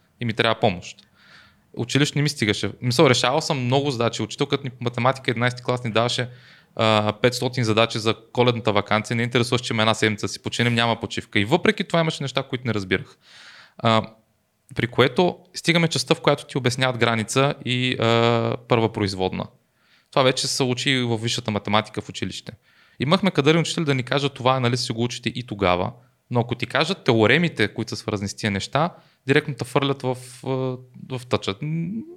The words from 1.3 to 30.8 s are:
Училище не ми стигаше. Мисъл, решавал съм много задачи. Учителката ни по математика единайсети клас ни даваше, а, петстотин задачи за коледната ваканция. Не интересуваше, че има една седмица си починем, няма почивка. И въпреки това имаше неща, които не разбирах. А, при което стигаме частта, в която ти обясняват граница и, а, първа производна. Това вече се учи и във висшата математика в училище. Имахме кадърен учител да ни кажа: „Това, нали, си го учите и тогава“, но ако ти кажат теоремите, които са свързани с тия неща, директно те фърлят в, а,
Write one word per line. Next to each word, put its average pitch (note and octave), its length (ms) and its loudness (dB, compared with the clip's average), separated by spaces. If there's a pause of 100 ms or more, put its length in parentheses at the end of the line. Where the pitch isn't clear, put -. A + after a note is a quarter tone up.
Училище C#3 420 0
не C#3+ 40 2
ми D3+ 60 0
стигаше. G#2 420 -2 (100)
Мисъл, B2 240 4
решавал B2+ 360 4
съм C#3 240 -2
много C#3 260 2
задачи. A#2 300 -2
Учителката C#3 420 -2
ни C3 60 -8
по A#2+ 140 -14
математика B2 480 -2
единайсети A#2+ 320 -2
клас B2 200 -2
ни A2+ 80 -4
даваше, A#2 380 0 (460)
а, G#2+ 460 2
петстотин B2 420 0
задачи A2 360 2
за G#2+ 160 0 (180)
коледната A#2 400 2
ваканция. G#2+ 440 0
Не A#2 60 0
интересуваше, A#2+ 400 0
че - 100 -6
има A2 80 0
една A2 120 4
седмица G#2+ 340 0
си - 140 -8
починем, A#2+ 320 -2
няма A#2 260 0
почивка. - 400 -4
И G2+ 60 2
въпреки E3+ 380 2
това - 160 -2
имаше D#3+ 240 -2
неща, C3+ 200 -2
които B2 240 -6
не A2 60 0
разбирах. F#2+ 440 -4 (600)
А, A2+ 240 2 (760)
при A#2 120 -2
което F3 500 4 (160)
стигаме E3+ 340 2
частта, - 280 0
в - 60 -16
която C#3+ 240 2
ти - 120 -6
обясняват B2+ 400 0
граница A#2 560 2 (120)
и, B2+ 340 -2
а, A#2 560 2 (120)
първа A2+ 240 2
производна. F#2+ 540 -2 (640)
Това C#3 120 2
вече C3 240 2
се - 160 -2
учи B2 260 -2
и C3 120 2
във A#2 200 -2
висшата A#2 300 -4
математика G#2 500 -2
в - 80 -10
училище. - 420 -10 (480)
Имахме F3+ 320 2
кадърен D#3 300 4
учител E3 220 -2
да C#3 120 0
ни B2+ 80 -2
кажа: C#3 260 -2
„Това, C3 300 2
нали, B2 180 0
си - 140 -4
го A2+ 120 -2
учите A#2+ 260 -4
и A#2+ 140 -8
тогава“, F#2 480 0 (400)
но A#2+ 80 0
ако A#2 160 -2
ти - 100 -8
кажат D#3 380 -2
теоремите, A#2 680 2
които A2+ 160 -6
са A2 60 -8
свързани G2+ 340 -6
с - 60 -12
тия G#2+ 160 -2
неща, C3+ 380 -2 (380)
директно C#3 280 0
те - 100 -6
фърлят C3+ 360 -2
в, B2+ 160 -2 (280)
а, C3 40 -6 (680)